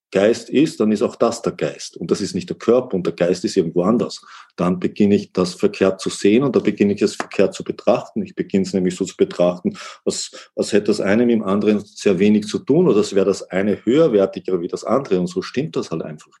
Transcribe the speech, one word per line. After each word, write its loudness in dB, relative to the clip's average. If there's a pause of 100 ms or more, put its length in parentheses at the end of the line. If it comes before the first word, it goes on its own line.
(120)
Geist 2
ist, 0
dann 4
ist 0
auch -2
das -2
der -2
Geist. -8
Und -8
das 2
ist -4
nicht -4
der -6
Körper 2
und -2
der -2
Geist 0
ist -2
irgendwo 0
anders. 0 (360)
Dann 0
beginne 2
ich -2
das -2
verkehrt 0
zu -6
sehen 2
und 0
da 6
beginne 2
ich -8
es 0
verkehrt -2
zu -12
betrachten. -4
Ich -14
beginne -2
es -6
nämlich 0
so -2
zu -8
betrachten, 0 (260)
als, -8
als -2
hätte 2
das 0
eine 2
mit 2
dem 0
anderen 2
sehr 0
wenig 4
zu -4
tun 2
oder 4
als 0
wäre 4
das 0
eine 0
höherwertiger 2
wie -6
das -8
andere 0
und -2
so -4
stimmt -6
das -6
halt -6
einfach -16